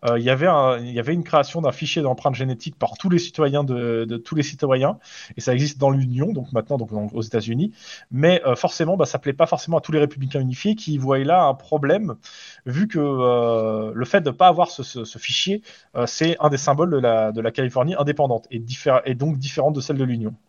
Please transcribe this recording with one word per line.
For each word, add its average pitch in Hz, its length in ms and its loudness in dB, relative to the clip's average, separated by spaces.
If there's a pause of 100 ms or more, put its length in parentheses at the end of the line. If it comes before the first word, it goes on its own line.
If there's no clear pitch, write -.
euh, 117 80 2
il 117 80 -2
y 127 60 4
avait 135 160 2
un, 135 320 4
il 120 120 -8
y 120 80 -4
avait 120 140 -2
une 175 100 -2
création 156 380 0
d'un 143 100 0
fichier 156 300 -4
d'empreintes 135 320 0
génétiques 131 420 -6
par - 220 -4
tous 190 140 0
les 175 80 4
citoyens 147 440 0
de, 120 420 -2
de 117 120 -6
tous 117 160 -10
les 151 80 0
citoyens, 139 560 0 (380)
et 117 60 -12
ça 127 120 0
existe 143 240 0
dans 135 140 4
l'Union, 135 420 0
donc 131 200 -6
maintenant, 113 240 -2
donc, 117 140 -6
dans, 107 220 -4
aux 110 80 -4
États-Unis, 117 500 -2 (380)
mais, 165 380 2
euh, 123 80 4
forcément, 170 420 -2
bah, 160 80 4
ça 135 140 -4
plaît 139 140 -2
pas 165 120 2
forcément 165 320 -2
à 143 40 2
tous - 100 -10
les 156 80 2
Républicains 139 400 -2
Unifiés 131 340 -2
qui 160 240 -4
voient 135 220 0
là 165 240 4
un 135 100 4
problème, 151 640 0 (500)
vu 147 220 0
que, 220 120 -4
euh, 117 920 2
le 117 120 -2
fait 190 160 2
de 143 100 -2
pas 185 160 6
avoir 175 240 4
ce, - 100 -12
ce, 123 240 -10
ce 107 140 -18
fichier, 190 420 -2 (340)
euh, 120 120 0
c'est 165 320 0
un 151 100 4
des 139 80 -2
symboles 147 320 2
de 151 80 2
la, 113 340 2
de 113 100 -6
la 113 100 -2
Californie 131 440 0
indépendante 139 540 0
et 123 80 -10
diffé-, 123 480 0
et 131 80 -2
donc 143 240 -2
différente 139 380 -2
de 135 60 -4
celle 143 160 -4
de 135 60 0
l'Union. 117 300 -4 (160)